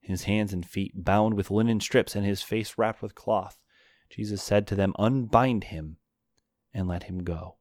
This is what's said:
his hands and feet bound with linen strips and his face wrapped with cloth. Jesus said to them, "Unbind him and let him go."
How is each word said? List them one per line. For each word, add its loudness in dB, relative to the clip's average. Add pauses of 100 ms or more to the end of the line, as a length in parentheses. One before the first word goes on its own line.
his -4
hands 0
and -4
feet -6
bound 4
with -2
linen 4
strips 2
and -2
his 0
face -6
wrapped 0
with -10
cloth. -2 (480)
Jesus -6
said 2
to -4
them, 2
"Unbind 2
him -12 (760)
and -2
let -4
him -8
go." -8